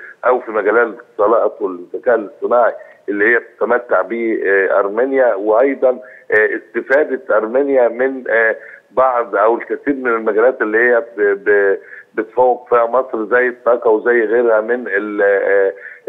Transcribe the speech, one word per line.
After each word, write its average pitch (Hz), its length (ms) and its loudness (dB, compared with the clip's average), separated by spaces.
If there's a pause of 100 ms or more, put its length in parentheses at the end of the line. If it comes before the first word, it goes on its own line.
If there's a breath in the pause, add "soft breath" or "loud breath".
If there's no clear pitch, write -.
(260 loud breath)
أو 127 140 2
في 113 120 -12
مجال 107 260 0
الاتصالات 107 840 0
والذكاء 92 540 -4
الاصطناعي 107 580 0 (360 loud breath)
اللي 101 240 -2
هي 117 60 2
بتتمتع 113 640 -2
به، 113 440 -4
آه، 95 340 2
أرمينيا، 117 560 0
وأيضًا، 117 540 0
آه، 107 640 -2
استفادة 127 840 -2
أرمينيا 127 500 2
من، 127 420 -4
آه، 113 260 2 (360 loud breath)
بعض 123 440 0
أو 107 200 2
الكثير 117 400 -4
من 127 120 -6
المجالات 113 540 0
اللي 107 160 0
هي 120 260 2 (140)
ب-، 104 40 -2
ب-، 101 560 2 (380 loud breath)
بتفوق 127 540 0
فيها 120 160 2
مصر، 117 400 -2
زي 123 220 0
الطاقة 120 420 0
وزي 117 360 2
غيرها 113 360 2
من 120 260 -4
ال-، 104 340 -4
آه، 98 520 2 (360 loud breath)